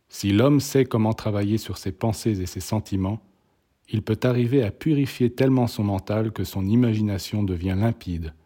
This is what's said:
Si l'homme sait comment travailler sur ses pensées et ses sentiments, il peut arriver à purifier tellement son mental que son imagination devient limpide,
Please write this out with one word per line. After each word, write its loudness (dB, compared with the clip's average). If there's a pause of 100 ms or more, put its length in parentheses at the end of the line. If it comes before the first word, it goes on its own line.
Si -4
l'homme 6
sait 2
comment 0
travailler -2
sur -8
ses -8
pensées -2
et -4
ses -8
sentiments, -4 (680)
il -2
peut -2
arriver 2
à 0
purifier 0
tellement 2
son -2
mental 0
que -6
son -4
imagination 2
devient -2
limpide, -2 (140)